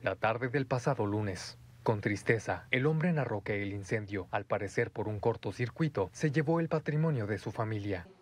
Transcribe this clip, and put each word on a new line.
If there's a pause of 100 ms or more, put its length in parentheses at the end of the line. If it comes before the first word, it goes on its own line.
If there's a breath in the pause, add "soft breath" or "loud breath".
la
tarde
del
pasado
lunes. (240)
Con
tristeza,
el
hombre
narró
que
el
incendio,
al
parecer
por
un
cortocircuito,
se
llevó
el
patrimonio
de
su
familia. (160)